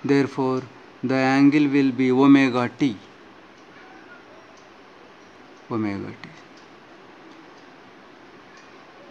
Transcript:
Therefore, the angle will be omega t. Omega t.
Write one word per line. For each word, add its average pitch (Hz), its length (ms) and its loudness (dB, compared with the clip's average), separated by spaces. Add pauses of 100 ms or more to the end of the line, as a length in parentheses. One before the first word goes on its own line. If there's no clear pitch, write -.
Therefore, 131 580 -2 (400)
the 127 120 -4
angle 139 540 2
will 135 240 0
be 127 180 -2
omega 127 680 2
t. 123 180 -4 (2750)
Omega 104 380 -8
t. - 200 -20 (2750)